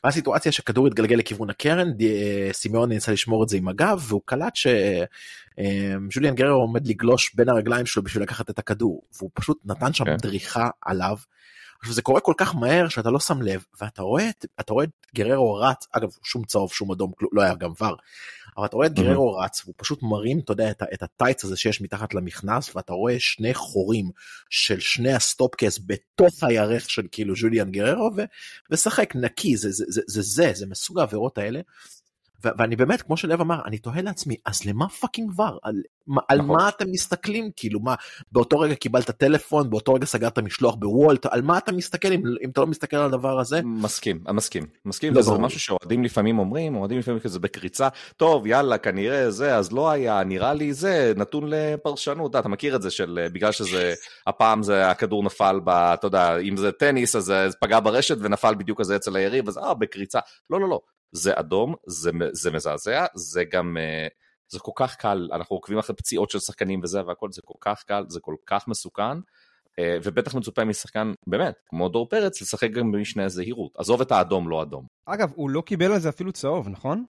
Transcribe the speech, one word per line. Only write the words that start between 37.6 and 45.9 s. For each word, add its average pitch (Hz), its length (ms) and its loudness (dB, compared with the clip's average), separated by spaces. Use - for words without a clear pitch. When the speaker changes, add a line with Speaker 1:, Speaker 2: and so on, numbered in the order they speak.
Speaker 1:
מה, 123 160 0
באותו 123 280 4
רגע 151 160 4
קיבלת 123 340 0
טלפון, 143 600 2
באותו 110 240 2
רגע 131 120 4
סגרת 117 340 0
משלוח 113 360 0
בוולט, 123 500 4
על 120 160 0
מה 165 160 2
אתה 185 140 -4
מסתכל 180 420 -4
אם, 165 80 2
אם 131 60 -6
אתה 139 120 2
לא 156 60 4
מסתכל 151 300 -4
על 147 80 2
הדבר 131 340 0
הזה? 135 220 0
Speaker 2:
מסכים, 107 600 -2
מסכים, 92 320 -2
מסכים, 139 280 -2
Speaker 1:
לא 131 60 8
Speaker 2:
וזה 110 120 6
Speaker 1:
ברור. 104 100 4
Speaker 2:
משהו 127 180 -2
שאוהדים 113 440 -2